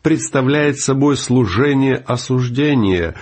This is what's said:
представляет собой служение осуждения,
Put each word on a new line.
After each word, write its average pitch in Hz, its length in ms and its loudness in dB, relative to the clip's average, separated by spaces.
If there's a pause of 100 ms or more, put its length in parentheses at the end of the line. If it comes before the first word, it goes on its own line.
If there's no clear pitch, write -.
представляет 147 720 0
собой 139 400 0
служение 127 800 0
осуждения, 123 1300 -2